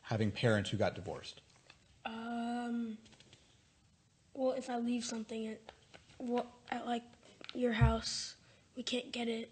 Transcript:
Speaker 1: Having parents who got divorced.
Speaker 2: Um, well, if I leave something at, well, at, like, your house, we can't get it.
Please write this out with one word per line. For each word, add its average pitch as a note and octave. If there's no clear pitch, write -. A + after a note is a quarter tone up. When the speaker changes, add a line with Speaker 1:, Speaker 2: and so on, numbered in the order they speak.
Speaker 1:
Having G#2+
parents A2
who A2+
got G2
divorced. -
Speaker 2:
Um, A#3
well, C4
if B3+
I A#3+
leave A#3
something A3
at, G#3+
well, A#3+
at, A#3+
like, A#3+
your B3
house, A3+
we B3
can't A#3+
get A#3
it. A3+